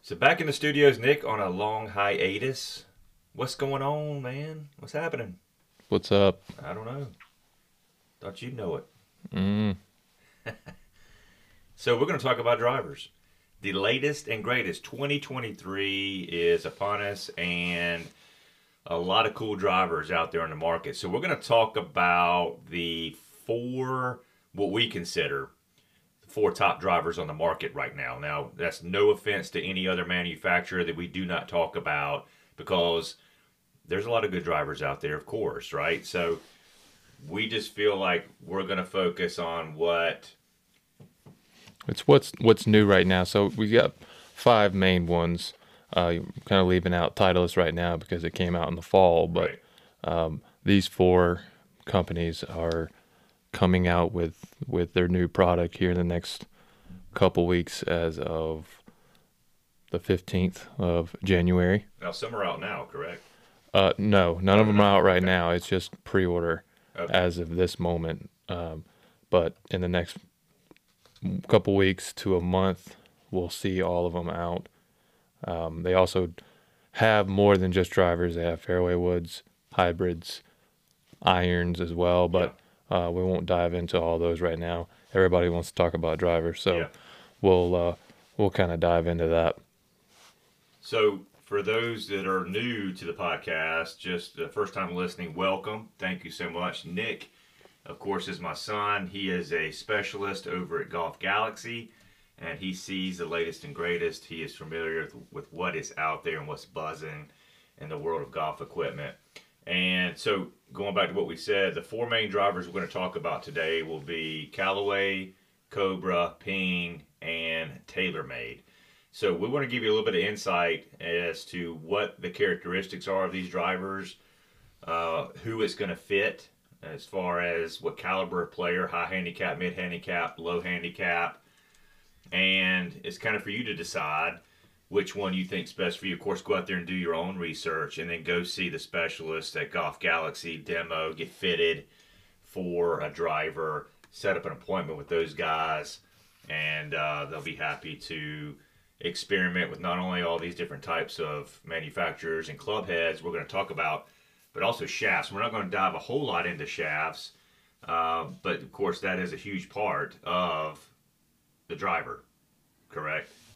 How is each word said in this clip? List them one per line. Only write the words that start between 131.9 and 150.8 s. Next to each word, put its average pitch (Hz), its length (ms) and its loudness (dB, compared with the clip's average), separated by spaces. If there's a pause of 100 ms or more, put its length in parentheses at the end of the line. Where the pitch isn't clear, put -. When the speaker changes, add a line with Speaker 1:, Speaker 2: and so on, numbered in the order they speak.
Speaker 1:
And 185 720 0
it's - 140 -10
kinda 107 220 -4
for 104 100 -10
you 113 160 -6
to 104 100 -6
decide 78 640 -4 (480)
which 95 280 -2
one 98 180 -2
you 92 120 -2
think's 90 280 -8
best 90 260 -4
for 95 80 -12
you. 90 60 -4
Of - 60 -8
course, 92 220 -4
go 101 140 -2
out 87 120 -4
there 92 100 -4
and 85 100 -6
do 90 60 -6
your 85 200 -2
own 90 240 -4
research 80 600 -6
and 85 120 -8
then 85 140 -8
go 87 200 -2
see 90 260 -6
the 85 100 -8
specialist 80 760 -6
at 147 160 -6
Golf 92 280 -6
Galaxy, 80 580 -4
demo, 82 560 -6
get 80 160 -10
fitted 85 560 -2 (580)
for 87 580 -2
a 76 80 -6
driver, 80 800 -4 (240)
set 95 240 -2
up 85 100 -6
an 82 60 -6
appointment 82 460 -4
with 71 100 -14
those 82 260 0
guys, 78 640 -4 (500)
and, 151 440 -4
uh, 73 320 -4
they'll 69 160 -10
be 80 140 -10
happy - 400 -8
to 151 640 -12 (420)
experiment 90 720 -2
with - 100 -12
not 90 180 -2
only 92 240 -2
all 85 160 0
these 87 180 -6
different - 280 -10